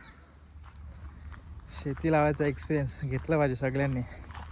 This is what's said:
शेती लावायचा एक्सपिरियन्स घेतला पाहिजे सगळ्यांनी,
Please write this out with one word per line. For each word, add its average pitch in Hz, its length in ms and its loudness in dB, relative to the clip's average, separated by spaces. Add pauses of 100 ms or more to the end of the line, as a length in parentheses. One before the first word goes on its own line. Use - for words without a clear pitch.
(1800)
शेती 147 300 2
लावायचा 151 340 6
एक्सपिरियन्स 143 580 0
घेतला 135 340 0
पाहिजे 139 180 4
सगळ्यांनी, 135 460 2 (500)